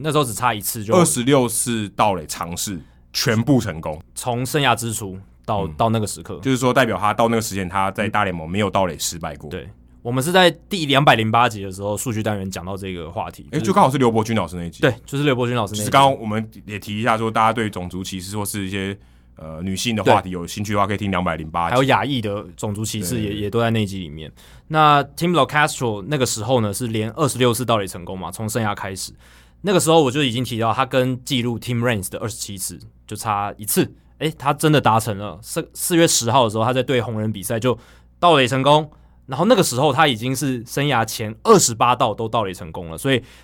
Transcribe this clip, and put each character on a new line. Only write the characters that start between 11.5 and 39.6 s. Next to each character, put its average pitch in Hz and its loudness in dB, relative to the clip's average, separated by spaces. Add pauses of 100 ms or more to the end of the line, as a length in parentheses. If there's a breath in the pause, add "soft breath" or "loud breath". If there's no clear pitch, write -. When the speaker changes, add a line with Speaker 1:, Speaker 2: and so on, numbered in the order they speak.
Speaker 1:
的 98 -8
时 92 -12
候， 104 -2
数 120 -4
据 107 -2
单 104 -2
元 95 -6
讲 92 -10
到 95 -8
这 95 -8
个 82 -8
话 90 -8
题， - -20
Speaker 2:
诶， 139 -6
Speaker 1:
就 - -2
是 113 -4
Speaker 2:
就 143 2
刚 202 4
好 135 4
是 135 -2
刘 120 4
伯 110 2
钧 113 -2
老 90 0
师 87 -12
那 85 -6
一 85 -8
集。 - -10
Speaker 1:
对， 131 4 (100)
就 - -8
是 143 -2
刘 143 2
伯 123 0
钧 123 -2
老 113 0
师 95 -8
那 107 -6
一 - -4
集。 - -4
Speaker 2:
就 104 -2
是 104 -2
刚 139 6
刚 135 2
我 113 -8
们 110 -2 (200)
也 104 -10
提 104 -8
一 - -4
下 113 2
说， 113 -2
大 113 2
家 113 4
对 110 -2
种 90 -6
族 92 -8
歧 92 -8
视 98 -8
或 101 -4
是 101 -6
一 - -8
些， 98 -4 (400 soft breath)
呃， 80 -12
女 95 -2
性 113 -2
的 101 -2
话 104 6
题 92 -12
有 87 -8
兴 104 -8
趣 104 -4
的 101 0
话， 98 4
Speaker 1:
对。 98 -4
Speaker 2:
可 107 -2
以 98 -2
听 101 -4
两 90 0
百 85 -2
零 80 -10
八 85 -2
集。 - -2
Speaker 1:
还 123 2
有 135 4
亚 117 4
裔 135 -4
的 104 -6 (100)
种 107 -6
族 110 -6
歧 107 -6
视 117 -4
也， 104 -4
Speaker 2:
对。 104 -6
Speaker 1:
也 104 -4
都 117 -2
在 113 2
那 113 2
一 104 0
集 98 -8
里 90 -8
面。 76 -14 (360 soft breath)
那 151 4 (140)
Tim 175 0
Locastro 135 2
那 147 -2
个 131 2
时 110 -2
候 123 2
呢， 104 0
是 110 -6
连 110 -2
二 135 0
十 120 -4
六 123 6
次 117 -2
盗 113 2
垒 98 -4
成 90 -12
功 92 -10
嘛， 87 -8
从 107 -8
生 113 -2
涯 104 -2
开 95 -10
始。 - -10 (500 soft breath)
那 190 0
个 180 4
时 160 2
候 165 8
我 135 4
就 147 0
已 131 2
经 120 -2
提 113 -4
到， 113 2
他 127 0
跟 127 0
纪 127 0
录 117 -4
Tim 120 -4
Raines 117 -2
的 - -8
二 113 -6
十 104 -10
七 98 -12
次 90 -10 (280)
就 107 -10
差 104 -4
一 104 -12
次。 - 0 (280 soft breath)
诶， 156 -2
他 143 0
真 151 2
的 147 6
达 113 4
成 110 -2
了。 98 -10
四， - -8
四 - -2
月 165 8
十 117 0
号 127 4
的 107 2
时 110 -4
候， 110 2
他 120 2
在 127 0
对 127 0
红 110 -6
人 110 -2
比 101 -8
赛 113 -4
就 120 2 (440 soft breath)
盗 170 6
垒 131 4
成 131 0
功。 147 4 (340 soft breath)
然 135 -6
后 175 2
那 240 6
个 190 4